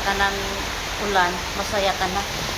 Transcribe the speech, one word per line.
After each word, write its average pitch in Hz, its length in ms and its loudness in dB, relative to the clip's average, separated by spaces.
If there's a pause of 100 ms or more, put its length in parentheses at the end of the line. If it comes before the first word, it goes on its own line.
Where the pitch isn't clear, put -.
ka 196 160 2
ng 196 180 2 (680)
ulan, 185 240 4 (240)
masaya 196 400 2
ka 190 160 0
na. 202 100 0 (360)